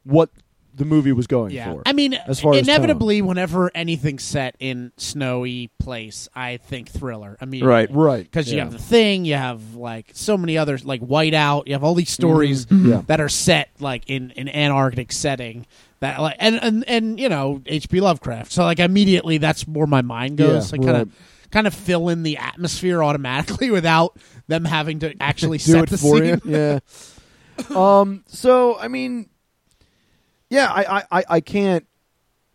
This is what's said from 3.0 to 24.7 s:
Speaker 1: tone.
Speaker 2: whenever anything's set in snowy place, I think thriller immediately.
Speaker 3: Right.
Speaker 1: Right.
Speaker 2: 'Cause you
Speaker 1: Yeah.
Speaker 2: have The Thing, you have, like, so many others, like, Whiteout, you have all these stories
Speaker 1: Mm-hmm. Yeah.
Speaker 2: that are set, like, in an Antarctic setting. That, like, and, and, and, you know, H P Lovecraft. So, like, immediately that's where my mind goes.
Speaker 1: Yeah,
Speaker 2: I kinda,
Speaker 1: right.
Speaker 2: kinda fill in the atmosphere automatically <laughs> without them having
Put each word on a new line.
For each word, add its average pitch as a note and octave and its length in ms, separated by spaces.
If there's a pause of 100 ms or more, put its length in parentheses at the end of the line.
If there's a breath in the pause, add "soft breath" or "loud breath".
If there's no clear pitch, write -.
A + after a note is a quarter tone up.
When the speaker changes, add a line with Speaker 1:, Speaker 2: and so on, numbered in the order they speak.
Speaker 1:
tone. F#3+ 100
Speaker 2:
whenever F3+ 440
anything's D#3 500
set C3 360
in B2 380
snowy B2 720 (100)
place, A2+ 560
I B2 220
think B2 320
thriller G#2+ 520
immediately. C3 300
Speaker 3:
Right. A2+ 200
Speaker 1:
Right. C#3 400
Speaker 2:
'Cause D3+ 200
you D3 60
Speaker 1:
Yeah. C#3+ 80
Speaker 2:
have - 80
The - 60
Thing, G#3 460
you D3 100
have, A#2 400
like, A#2 380
so G#3 240
many E3 200
others, C#3+ 260
like, C3+ 180
Whiteout, D3 680
you C#3 60
have C#3 100
all E3 120
these F3 160
stories D3 540
Speaker 1:
Mm-hmm. F3+ 260
Yeah. G#2+ 160
Speaker 2:
that D#3 140
are C#3+ 80
set, D#3 400 (100)
like, C3 280
in B2+ 280
an C#3 140
Antarctic C3+ 640
setting. A#2+ 520 (360 soft breath)
That, C3+ 200
like, D3+ 180
and, A3+ 220
and, A3+ 280
and, A3+ 320
you C4 80
know, C#3 360
H C#3+ 240
P F3+ 120
Lovecraft. C3 500
So, F3+ 120
like, E3+ 160
immediately F3+ 580
that's D#3 280
where D#3 220
my C#3 140
mind B2 360
goes. C#3 360
Speaker 1:
Yeah, - 20
Speaker 2:
I - 80
kinda, B2+ 100
Speaker 1:
right. A#2 140 (440 soft breath)
Speaker 2:
kinda G#3 200
fill F3 380
in E3+ 140
the D#3 120
atmosphere E3 680
automatically D3 680
<laughs> - 0
without E3 460 (320 soft breath)
them E3 160
having D#3 340